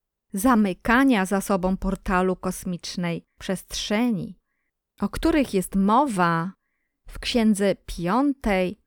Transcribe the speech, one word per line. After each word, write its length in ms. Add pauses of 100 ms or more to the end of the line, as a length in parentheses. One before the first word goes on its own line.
(320)
zamykania 920
za 140
sobą 360
portalu 600
kosmicznej 880 (160)
przestrzeni, 1000 (640)
o 80
których 460
jest 200
mowa 760 (540)
w 120
Księdze 560
Piątej 1120